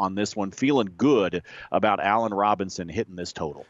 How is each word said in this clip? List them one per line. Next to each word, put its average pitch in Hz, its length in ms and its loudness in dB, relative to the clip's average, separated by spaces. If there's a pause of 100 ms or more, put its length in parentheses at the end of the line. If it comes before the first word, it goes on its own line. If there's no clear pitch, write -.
on 95 140 -2
this 104 180 -2
one, 98 160 -4
feeling 131 460 0
good 95 480 4 (260)
about 98 300 2
Allen 104 340 0
Robinson 95 540 0
hitting 95 260 -6
this 87 180 -8
total. - 380 -8